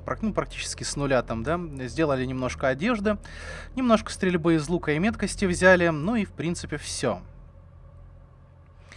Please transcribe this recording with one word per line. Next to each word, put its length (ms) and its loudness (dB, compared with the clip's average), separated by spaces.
прак-, 160 -4
ну, 100 0
практически 520 -4
с 120 -6
нуля 280 2
там, 180 -4
да. 180 -2
Сделали 360 0
немножко 440 -2
одежды, 500 0
немножко 360 4
стрельбы 420 2
из 160 2
лука 220 0
и 80 2
меткости 460 0
взяли, 420 8
ну 280 0
и, 80 2
в 80 -4
принципе, 460 -4
всё. 440 -2